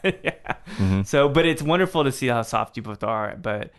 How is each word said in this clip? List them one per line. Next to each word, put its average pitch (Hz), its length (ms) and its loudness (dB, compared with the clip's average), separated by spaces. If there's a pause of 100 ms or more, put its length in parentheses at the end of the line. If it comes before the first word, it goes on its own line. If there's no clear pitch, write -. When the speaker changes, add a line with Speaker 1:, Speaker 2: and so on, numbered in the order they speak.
Speaker 1:
Yeah. - 500 -4 (220)
Speaker 2:
Mm-hmm. 95 240 2
Speaker 1:
So, 143 260 4
but 151 180 4
it's 160 160 0
wonderful 165 440 2
to 135 80 2
see 135 140 -2
how 120 140 2
soft 113 360 -4
you 113 60 -8
both 107 200 -10
are, 107 320 -4
but 104 440 -6